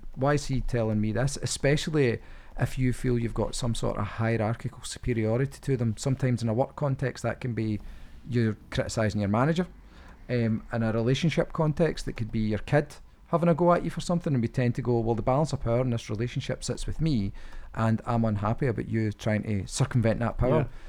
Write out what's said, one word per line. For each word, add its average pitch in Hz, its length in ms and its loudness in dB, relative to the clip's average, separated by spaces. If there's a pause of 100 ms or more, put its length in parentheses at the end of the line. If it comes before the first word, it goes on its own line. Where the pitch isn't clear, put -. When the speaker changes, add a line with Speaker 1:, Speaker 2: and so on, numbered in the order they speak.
(160)
Speaker 1:
Why 139 180 2
is 143 140 0
he 131 120 0
telling 110 400 2
me 107 140 2
this?" 131 280 0
Especially 143 800 2 (420)
if - 180 0
you 127 140 4
feel 123 260 0
you've 117 140 -2
got - 220 -2
some 120 200 -2
sort 104 220 -2
of 104 80 -2
hierarchical 113 800 -2
superiority 117 800 0
to 135 140 0
them. 117 220 0
Sometimes 123 460 0
in 117 60 2
a 110 40 2
work 127 220 0
context, 135 480 -2
that 113 180 -2
can 123 120 -4
be 107 260 0 (500)
you're 113 260 2 (140)
criticising 107 500 0
your 98 100 2
manager. 151 360 2 (640)
Um, 117 420 0
in 117 120 0
a 110 100 2
relationship 135 580 2
context, 160 560 0
it 127 60 -4
could 107 180 -6
be 113 80 -2
your 107 200 0
kid - 360 0 (320)
having 170 220 2
a 165 60 6
go 175 180 6
at 170 100 2
you 165 60 -2
for - 120 -6
something, 170 320 0
and 123 80 4
we 117 60 2
tend 120 280 0
to 131 60 -4
go, 120 180 2
"Well, 113 160 2
the 107 60 -2
balance 135 320 2
of - 80 -2
power 117 200 2
in 131 80 0
this 117 200 -2
relationship 123 540 -4
sits - 220 -4
with - 160 -2
me, 120 300 2 (420)
and 113 320 2
I'm 117 200 2
unhappy 107 420 0
about - 220 -2
you 110 220 0
trying 107 320 0
to 104 220 -2
circumvent 113 540 2
that 113 180 -2
power." 139 220 4
Speaker 2:
Yeah. 143 60 2 (240)